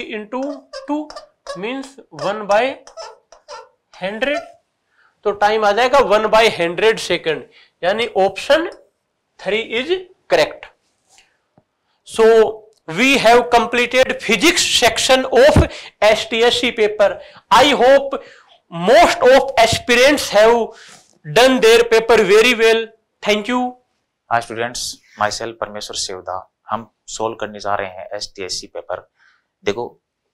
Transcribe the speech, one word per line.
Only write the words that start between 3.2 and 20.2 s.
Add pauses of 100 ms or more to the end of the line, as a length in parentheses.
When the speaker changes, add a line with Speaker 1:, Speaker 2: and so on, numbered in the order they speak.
Speaker 1:
hundred, (840)
तो
टाइम
आ
जाएगा (100)
one
by (160)
hundred
second, (400)
यानी (100)
option (720)
three (180)
is (340)
correct। (1400)
So (640)
we
have
completed
physics
section (140)
of (420)
S
T
S
C
paper। (400)
I (100)
hope (500)
most
of
aspirants